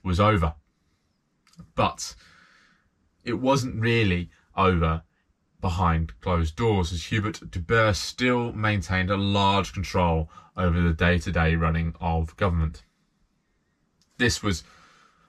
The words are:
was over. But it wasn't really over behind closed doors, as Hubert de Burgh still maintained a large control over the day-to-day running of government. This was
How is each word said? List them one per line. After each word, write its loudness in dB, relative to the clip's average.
was 0
over. 4
But -4
it -4
wasn't 0
really 0
over 2
behind 0
closed -2
doors, 0
as -6
Hubert -4
de -10
Burgh 2
still -2
maintained -2
a 0
large 0
control 0
over 2
the 2
day-to-day 0
running -2
of -2
government. -2
This 0
was -2